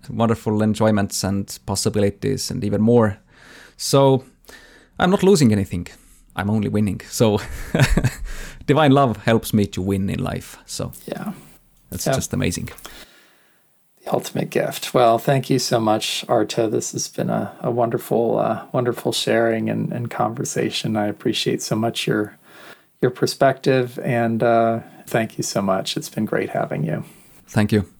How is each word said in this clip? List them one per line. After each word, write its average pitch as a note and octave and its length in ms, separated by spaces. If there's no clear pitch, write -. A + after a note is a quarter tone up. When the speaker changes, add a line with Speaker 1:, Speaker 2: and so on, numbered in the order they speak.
Speaker 1:
wonderful A2 540
enjoyments G#2+ 600
and G2 420
possibilities G2+ 840
and G2 140
even G2+ 160
more. A2 380
So C3+ 460
I'm F3+ 100
not G3 140
losing E3 280
anything. F#2+ 360
I'm G2 140
only G#2 180
winning. G#2 400
So G#2+ 320
<laughs> - 600
divine C#3+ 260
love C3 320
helps A2+ 280
me G#2 140
to F#2+ 160
win G2 280
in F2+ 120
life. F#2+ 440
So - 260
Speaker 2:
Yeah. - 260
Speaker 1:
that's - 160
Speaker 2:
Yeah. C#3 80
Speaker 1:
just - 180
amazing. F#2+ 360
Speaker 2:
The - 100
ultimate - 360
gift. - 440
Well, A#2+ 240
thank C3+ 320
you C3+ 80
so B2 220
much, A2 480
Arto. A2+ 420
This A#2 220
has - 160
been - 220
a, A2 300
a B2 100
wonderful, A#2 680
uh, A2 240
wonderful B2 400
sharing A2+ 560
and, A2 240
and A#2 180
conversation. A#2 840
I G#2 100
appreciate - 560
so - 140
much A2+ 300
your, G#2+ 320
your B2+ 80
perspective, C3 920
and, A#2 400
uh, A2+ 380
thank A2+ 300
you - 80
so - 160
much. G2 360
It's - 120
been A2 160
great G#2+ 260
having - 340
you. - 200
Speaker 1:
Thank G#2 260
you. G#2 120